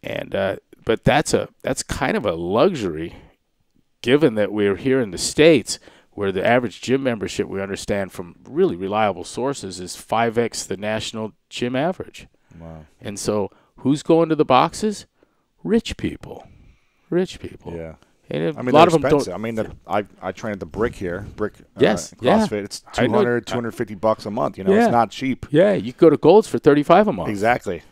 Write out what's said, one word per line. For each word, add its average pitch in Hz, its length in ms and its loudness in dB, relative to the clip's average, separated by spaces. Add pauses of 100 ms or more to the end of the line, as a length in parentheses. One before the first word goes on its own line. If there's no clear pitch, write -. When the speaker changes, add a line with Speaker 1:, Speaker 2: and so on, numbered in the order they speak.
Speaker 1:
And, - 320 -8
uh, 98 220 -2 (280)
but 110 180 0
that's 127 300 2
a, 104 160 0 (140)
that's - 200 -4
kind - 340 -4
of 196 100 -4
a 135 80 0
luxury, 87 840 -2 (840)
given 135 340 4
that 101 160 0
we're 101 240 2
here 135 240 0
in 110 100 -4
the 87 80 -10
States, 151 600 2 (340)
where 98 200 -4
the 92 140 0
average 117 340 0
gym 135 220 -2
membership, 117 460 -4
we 95 120 -6
understand 98 520 -6
from 87 240 -14 (120)
really 147 280 0
reliable 95 480 -2
sources, 110 560 -8
is 90 160 -12
five 113 420 -2
X 117 260 -4
the 104 120 -8
national 107 560 -8 (180)
gym 123 260 -6
average. - 500 -6 (320)
Speaker 2:
Wow. 80 280 -18 (140)
Speaker 1:
And 101 180 -10
so 104 320 -2 (280)
who's 139 240 0
going 165 280 4
to 160 60 2
the 147 80 4
boxes? 165 600 0 (560)
Rich 214 340 -2
people. - 500 -10 (640)
Rich 175 300 -2
people. - 360 -14
Speaker 2:
Yeah. 82 180 -12 (340)
Speaker 1:
And 156 300 -4
Speaker 2:
I 117 40 -10
mean, 123 80 -2
Speaker 1:
a - 80 0
lot 170 100 8
Speaker 2:
they're 165 80 2
Speaker 1:
of 143 80 2
'em 135 60 2
don't 147 100 4
Speaker 2:
expensive. 98 140 -4
I - 40 -8
mean, 113 160 -8
the, 110 160 -4 (160)
I, 101 180 -2 (160)
I 92 120 -8
train 110 200 -8
at 101 60 -8
the 90 80 -10
Brick 98 300 -4
here, 95 300 -8 (100)
Brick, 107 240 -6
uh, - 20 -20 (160)
Speaker 1:
Yes, 180 420 0
yeah. 147 260 4
Speaker 2:
CrossFit. 104 180 -4
It's - 180 -14 (140)
Speaker 1:
I 113 100 2
know. - 20 0
Speaker 2:
two 107 100 -2
hundred, 120 280 0
two - 80 -8
hundred 117 180 -4
fifty 107 220 -8
bucks 110 320 0
a 107 60 -6
month. 131 260 -4
You - 60 -10
know, 190 100 2
Speaker 1:
Yeah. 226 100 4
Speaker 2:
it's 220 80 2
not 117 200 2
cheap. - 380 -6
Speaker 1:
Yeah, 190 240 4
you 120 180 -4
go 165 180 8
to 151 60 4
Gold's 185 320 6
for 123 100 -2
thirty-five 156 480 6
a 202 60 0
month. 127 160 -4
Speaker 2:
Exactly. 104 640 -2